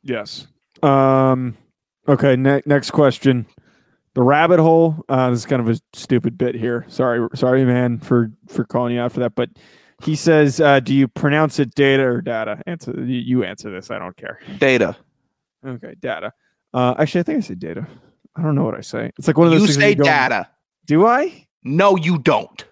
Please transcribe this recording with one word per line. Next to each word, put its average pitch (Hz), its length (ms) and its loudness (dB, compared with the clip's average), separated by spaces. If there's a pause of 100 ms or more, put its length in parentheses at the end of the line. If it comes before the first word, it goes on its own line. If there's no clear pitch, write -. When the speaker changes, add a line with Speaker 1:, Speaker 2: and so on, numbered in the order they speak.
Speaker 1:
Yes. 117 440 -10 (360)
Um, 135 720 2 (540)
okay. 139 260 4
Ne-, 135 300 0
next 143 260 0
question. 131 540 2 (720)
The 131 60 0
rabbit 156 380 4
hole. 165 380 4 (100)
Uh, 131 220 0
this 120 100 -2
is 110 60 -10
kind 131 160 -2
of 113 120 -2
a 117 60 -4 (140)
stupid 117 440 -2
bit 123 180 -4
here. 117 340 -6
Sorry, 120 360 -2 (100)
sorry, 131 280 2
man, 123 360 0
for, 117 320 0 (180)
for - 160 -4
calling 120 300 -4
you 120 40 -4
out 120 140 -4
for 123 80 -6
that. 120 140 -4
But 120 140 -4 (540)
he 156 120 -2
says, 151 440 2
uh, 143 220 4
"Do 120 120 -4
you 135 140 4
pronounce 151 520 -2
it 127 160 -2
data 135 280 2
or 123 180 0
data?" 110 460 -8
Answer, 170 300 -12
you, 127 80 -8 (140)
you 123 240 -2
answer 101 280 -10
this. 92 200 -14
I 110 80 -8
don't 92 180 -14
care. - 220 -14 (200)
Speaker 2:
Data. 123 360 2 (720)
Speaker 1:
Okay, 127 340 -16
data. 104 320 -10 (420)
Uh, 127 260 0
actually, 156 220 -2
I - 20 -6
think 311 140 -4
I 240 40 -2
say - 140 -12
data. 90 320 -12 (480)
I 160 60 -8
don't 156 140 -2
know 139 100 0
what 113 100 -4
I - 60 -14
say. 117 360 -10
It's - 100 -4
like 156 100 2
one 170 100 6
of 165 40 6
those 160 100 4
Speaker 2:
You - 60 4
Speaker 1:
things 143 100 2
Speaker 2:
say 143 140 4
Speaker 1:
you - 40 2
go, 139 80 0
Speaker 2:
data. 127 460 0 (360)
Speaker 1:
"Do 156 220 2
I?" 285 400 -2 (160)
Speaker 2:
No, 185 320 2
you 170 240 -2
don't. 120 520 -2